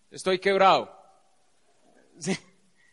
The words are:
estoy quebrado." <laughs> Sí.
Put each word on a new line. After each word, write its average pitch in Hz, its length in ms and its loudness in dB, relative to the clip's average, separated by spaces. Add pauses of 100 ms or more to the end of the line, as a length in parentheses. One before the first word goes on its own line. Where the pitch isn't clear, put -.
(100)
estoy 185 280 -4
quebrado." 190 520 2 (1300)
<laughs> - 0 -
Sí. 170 200 -8 (540)